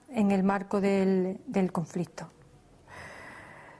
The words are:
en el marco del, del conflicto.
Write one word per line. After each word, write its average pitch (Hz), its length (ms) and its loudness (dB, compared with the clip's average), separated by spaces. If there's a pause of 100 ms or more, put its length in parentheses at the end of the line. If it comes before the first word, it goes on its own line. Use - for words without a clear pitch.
en 214 220 2
el 190 120 4
marco 196 380 2
del, 190 640 2
del 190 240 0
conflicto. 170 580 -6 (1500)